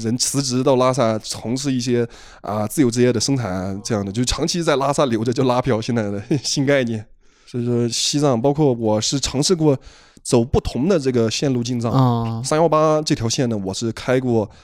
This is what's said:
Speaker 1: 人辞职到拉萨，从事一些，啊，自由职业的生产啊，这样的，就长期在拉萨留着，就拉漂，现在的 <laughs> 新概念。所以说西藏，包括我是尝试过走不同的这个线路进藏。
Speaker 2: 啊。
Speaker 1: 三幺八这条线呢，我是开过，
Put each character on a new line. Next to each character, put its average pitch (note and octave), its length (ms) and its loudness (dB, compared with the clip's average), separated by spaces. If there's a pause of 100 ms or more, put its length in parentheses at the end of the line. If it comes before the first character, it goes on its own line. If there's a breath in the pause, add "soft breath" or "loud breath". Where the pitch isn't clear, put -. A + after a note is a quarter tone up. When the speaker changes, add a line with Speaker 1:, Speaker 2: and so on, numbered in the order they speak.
Speaker 1:
人 A2+ 160 -2
辞 - 240 -2
职 B2+ 220 -2
到 C3+ 120 4
拉 B2+ 160 4
萨， A2+ 280 2
从 - 360 -6
事 C#3 160 -2
一 B2+ 80 -2
些， A#2+ 260 0 (340 loud breath)
啊， G#2 260 -4
自 - 160 0
由 B2 80 4
职 A#2+ 100 0
业 B2 120 6
的 A2+ 80 -2
生 C#3 160 0
产 A#2 140 -2
啊， F#2+ 340 -6
这 A#2+ 100 -4
样 G2+ 100 -2
的， G2 60 -6
就 A2+ 140 -2
长 C3+ 220 -2
期 E3+ 160 -2
在 D#3 120 2
拉 C#3 180 0
萨 D3 140 2
留 A2+ 180 0
着， A#2+ 80 0
就 C3 120 0
拉 B2 180 2
漂， A2+ 180 0
现 A#2 140 -4
在 G#2+ 160 -2
的 G2+ 100 -6 (100)
<laughs> D3 120 0
新 C#3 240 -2
概 C#3 160 4
念。 A#2 240 -4 (400 soft breath)
所 B2 140 -8
以 A#2+ 40 -4
说 A#2+ 240 0
西 - 300 -2
藏， C3+ 220 2
包 C#3 120 2
括 C#3+ 200 2
我 G#2+ 280 0
是 C3+ 200 -2
尝 - 200 -2
试 E3+ 140 2
过 D3+ 240 2 (460 loud breath)
走 A#2+ 200 4
不 - 160 0
同 C3 280 -2
的 F#3+ 100 2
这 C3 140 0
个 A2+ 180 2
线 C#3 220 -2
路 B2 100 0
进 A#2+ 180 -4
藏。 A2+ 120 -2
Speaker 2:
啊。 A#2 500 0
Speaker 1:
三 D#3 160 -2
幺 E3 100 4
八 D#3 340 2
这 D3+ 120 0
条 A#2 140 -2
线 B2 200 0
呢， A2+ 100 -2
我 F#2+ 160 -6
是 A2+ 180 -4
开 C3 260 -2
过， A#2 320 0 (140)